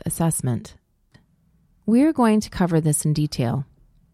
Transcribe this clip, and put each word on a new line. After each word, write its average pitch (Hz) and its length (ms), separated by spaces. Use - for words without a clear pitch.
assessment. 156 720
We 233 180
are 311 100
going 220 260
to - 100
cover 170 300
this 151 240
in 151 80
detail. 139 540